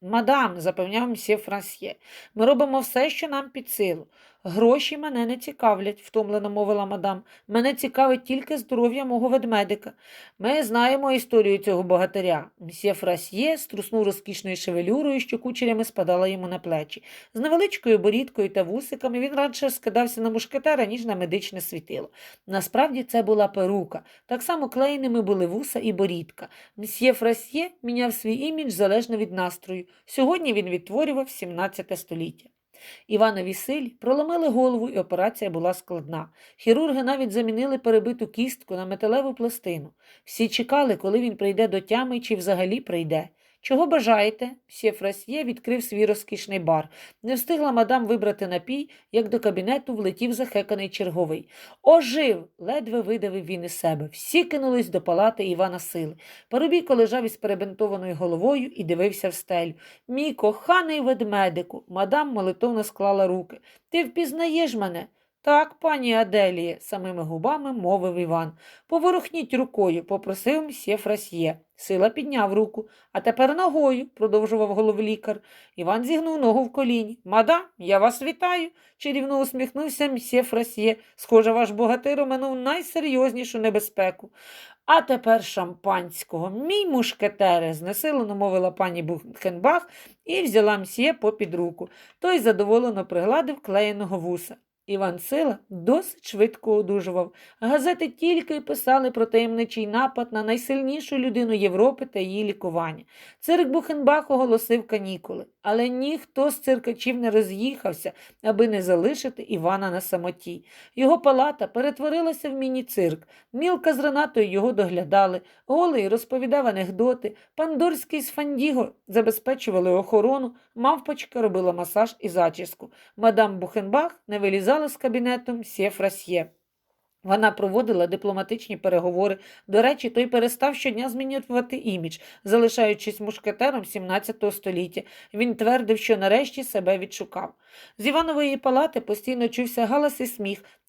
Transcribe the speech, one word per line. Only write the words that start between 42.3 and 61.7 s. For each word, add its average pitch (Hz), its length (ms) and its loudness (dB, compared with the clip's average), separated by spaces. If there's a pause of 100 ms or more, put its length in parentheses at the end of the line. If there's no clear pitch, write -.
взагалі 185 440 0
прийде. 160 500 -4 (360)
«Чого 294 220 2
бажаєте?» 226 640 2 (160)
Мсьє - 240 -2
Франсьє 208 520 -6
відкрив 240 400 -4
свій 214 220 0
розкішний 202 540 -4
бар. 160 300 0 (340)
Не 247 120 -2
встигла 294 360 0
мадам 233 340 2
вибрати 208 420 0
напій, 254 420 -6 (220)
як 214 180 0
до 226 100 0
кабінету 226 560 -2
влетів 214 380 -2
захеканий 202 560 -4
черговий. 170 600 -4 (320)
«Ожив!» — 262 680 6 (100)
ледве 226 440 -4
видавив 196 440 -4
він 175 180 -6
із 170 80 -10
себе. 156 400 -2
Всі - 320 2
кинулись 262 460 0
до 180 120 -2
палати 202 460 2
Івана 180 320 0
Сили. 165 380 -8 (320)
Парубійко 302 460 2
лежав 233 280 4
із 220 140 -6
перебинтованою 196 800 -4
головою 185 600 0
і - 80 -6
дивився 180 460 0
в 175 40 -4
стелю. 170 400 -4 (340)
«Мій 269 260 -2
коханий 311 680 2
ведмедику!» — 202 840 0